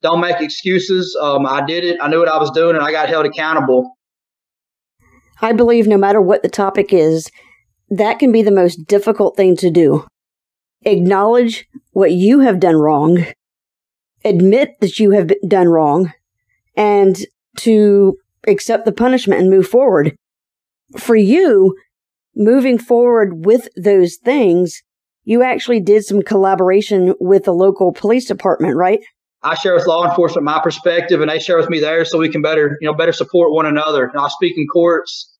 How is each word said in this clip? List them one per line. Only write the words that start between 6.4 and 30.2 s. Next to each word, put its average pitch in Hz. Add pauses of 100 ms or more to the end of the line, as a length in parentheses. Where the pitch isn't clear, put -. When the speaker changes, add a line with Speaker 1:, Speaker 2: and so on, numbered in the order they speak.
Speaker 2:
the 180
topic 196
is, 160 (600)
that 208
can 262
be 226
the 208
most 175
difficult 202
thing 185
to 180
do. 151 (800)
Acknowledge 208 (280)
what 190
you 196
have 226
done 165
wrong, 156 (1000)
admit 208 (100)
that -
you 208
have 190
b-, 185
done 180
wrong, 160 (640)
and 202 (340)
to 202 (320)
accept 220
the 220
punishment 247
and 185
move 190
forward. 190 (840)
For -
you, 208 (580)
moving 247
forward 226
with 233
those 185
things 180 (460)
you 233
actually 247
did 202
some 196
collaboration 190
with 190
the 190
local 185
police 233
department, 180
right? 185 (440)
Speaker 1:
I 156
share 180
with 170
law 175
enforcement 170